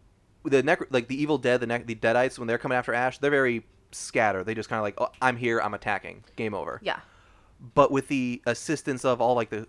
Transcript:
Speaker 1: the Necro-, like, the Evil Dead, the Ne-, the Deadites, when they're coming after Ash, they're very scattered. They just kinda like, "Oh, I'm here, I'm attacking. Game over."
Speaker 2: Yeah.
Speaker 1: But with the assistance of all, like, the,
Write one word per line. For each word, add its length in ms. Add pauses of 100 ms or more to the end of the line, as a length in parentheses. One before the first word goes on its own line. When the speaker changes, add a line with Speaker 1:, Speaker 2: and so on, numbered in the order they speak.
(440)
Speaker 1:
the 180
Necro-, 280
like, 180
the 120
Evil 180
Dead, 220
the 60
Ne-, 160
the 140
Deadites, 420
when 80
they're 120
coming 200
after 160
Ash, 240
they're 140
very 340 (240)
scattered. 540
They 100
just 140
kinda 140
like, 160
"Oh, 100 (120)
I'm 160
here, 240
I'm 140
attacking. 480 (140)
Game 180
over." 300
Speaker 2:
Yeah. 160 (720)
Speaker 1:
But 160
with 160
the 400
assistance 580
of 160
all, 140
like, 160
the, 180